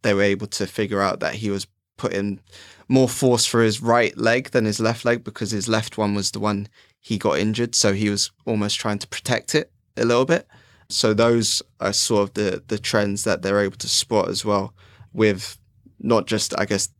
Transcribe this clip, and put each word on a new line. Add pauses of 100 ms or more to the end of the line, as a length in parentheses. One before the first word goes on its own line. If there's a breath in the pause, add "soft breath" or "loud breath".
they
were
able
to
figure
out
that
he
was (300)
putting (480 loud breath)
more
force
for
his
right
leg
than
his
left
leg
because
his
left
one
was
the
one (300 soft breath)
he
got
injured.
So
he
was (160)
almost
trying
to
protect
it (260)
a
little
bit. (420 soft breath)
So
those (180)
are
sort
of
the,
the
trends
that
they're
able
to
spot
as
well (380 soft breath)
with (420)
not
just,
I
guess (120)